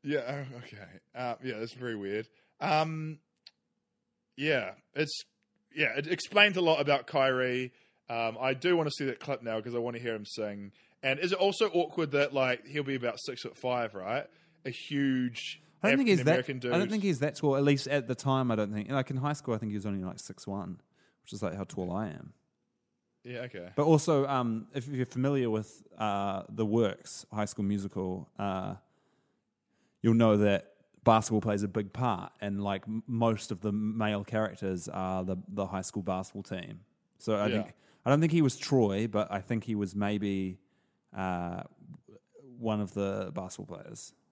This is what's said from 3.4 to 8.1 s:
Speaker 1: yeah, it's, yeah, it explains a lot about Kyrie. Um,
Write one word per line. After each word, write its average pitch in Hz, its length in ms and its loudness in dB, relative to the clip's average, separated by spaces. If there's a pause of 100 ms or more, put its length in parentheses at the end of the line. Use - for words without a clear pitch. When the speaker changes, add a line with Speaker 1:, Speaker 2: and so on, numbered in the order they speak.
Speaker 1:
yeah, 131 340 0 (240)
it's, 147 280 -4 (520)
yeah, 135 220 0
it 147 100 -4
explains 202 500 4
a 185 40 2
lot 156 180 4
about 143 260 2
Kyrie. 127 680 2 (360)
Um, 113 300 -2